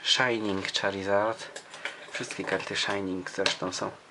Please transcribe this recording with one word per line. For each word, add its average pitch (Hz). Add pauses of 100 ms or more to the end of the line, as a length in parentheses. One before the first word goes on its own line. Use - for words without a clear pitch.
Shining 107 (160)
Charizard. 101 (500)
Wszystkie -
karty 95
Shining 95
zresztą 92
są 101 (200)